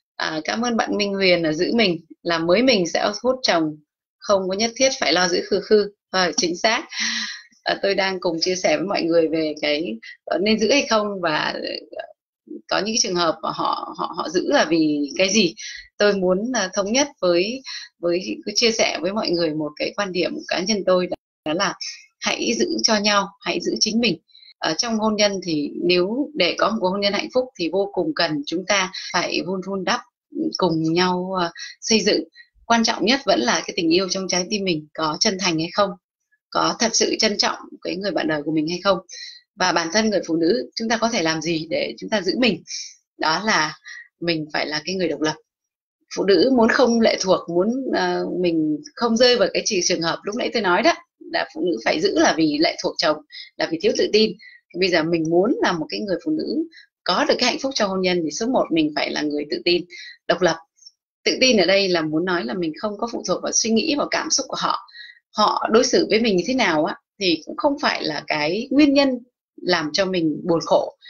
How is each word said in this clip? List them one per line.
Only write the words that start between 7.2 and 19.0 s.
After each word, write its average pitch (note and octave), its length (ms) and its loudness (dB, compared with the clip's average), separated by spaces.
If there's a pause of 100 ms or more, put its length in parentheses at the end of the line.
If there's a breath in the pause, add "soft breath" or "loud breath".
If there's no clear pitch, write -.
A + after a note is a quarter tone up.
Ờ, - 200 -2
tôi G3 120 2
đang F#3+ 260 -2
cùng E3 200 -2
chia F3+ 140 0
sẻ F3+ 220 0
với D#3 100 -2
mọi G3+ 160 -2
người E3 260 4
về D#3 320 -2
cái, D#3+ 360 -2 (280 loud breath)
ờ, - 140 -2
nên G#3+ 200 2
giữ G3+ 120 2
hay C4+ 160 2
không G#3 340 0
và, D#3 340 -2 (360)
ờ, - 140 -12 (640)
có D#3 100 0
những F#3 80 -2
cái A3 140 -2
trường F#3+ 140 0
hợp E3+ 280 0
mà - 120 -4
họ, - 440 -4
họ, F3 180 -6
họ - 120 -4
giữ F3 240 -2
là C4 180 4
vì D3+ 460 2
cái F#3+ 140 2
gì. F#3+ 240 2 (440 loud breath)
Tôi G#3 160 4
muốn, F#3+ 400 0
à, F#3+ 200 -2
thống G3+ 180 -2
nhất C#4 160 2 (120)
với, F#3+ 420 0 (360 loud breath)
với, F3 220 0 (340)
chia A#3 180 4
sẻ - 280 0